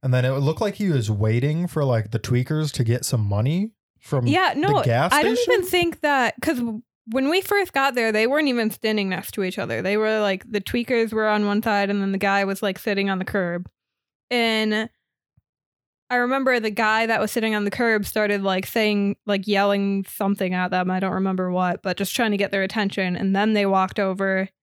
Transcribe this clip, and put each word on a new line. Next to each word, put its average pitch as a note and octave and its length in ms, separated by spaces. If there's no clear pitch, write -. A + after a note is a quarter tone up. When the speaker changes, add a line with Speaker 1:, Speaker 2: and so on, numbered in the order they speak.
Speaker 1:
And C3 120
then B2+ 100
it C3 80
looked C#3+ 280
like G3+ 160
he G3+ 140
was A#2 200
waiting A#2+ 560
for, D3+ 180
like, A2+ 260
the A#2 80
tweakers C#3+ 560
to B2 100
get A#2 200
some A#2+ 180
money C3 500
from B2 300
Speaker 2:
Yeah, F4 280
no, G4 220
Speaker 1:
the - 60
gas C3+ 280
Speaker 2:
I D4 120
don't G#4 80
even A#4 320
Speaker 1:
station. F#4 60
Speaker 2:
think F4 320
that, C4+ 380
'cause D4+ 180
w-, A#3 240
when C4 180
we F4+ 120
first G4 320
got C4+ 220
there, A3+ 180
they A3 140
weren't C#4+ 220
even A#3 220
standing G#3+ 380
next F#3 240
to G#3 100
each F#3 160
other. A#2 240
They G3 140
were, A3 240
like, G3 300
the G#3 100
tweakers A#3 520
were A3 140
on G#3 200
one G#3 160
side, G3+ 280
and G3+ 100
then G3 120
the G3 60
guy G3 260
was, G3 180
like, G3 160
sitting G3 320
on F#3+ 80
the F#3+ 60
curb. F3+ 440
And A3 580
I B3 60
remember B3+ 440
the G#3+ 100
guy A3 360
that A3+ 140
was G#3+ 120
sitting A3 220
on G#3 100
the G3+ 60
curb A3 360
started, G#3 360
like, F#3+ 240
saying, G#3 500
like, G3+ 220
yelling G3 600
something G3 460
at F#3 160
them. F#3 200
I F#3 100
don't F#3+ 120
remember F#3 380
what, F3+ 320
but F3+ 140
just - 180
trying A3+ 160
to G#3 80
get G3 140
their G3 100
attention. F#3+ 540
And F#3+ 180
then G#3+ 200
they G3+ 120
walked F#3+ 320
over. F#3+ 500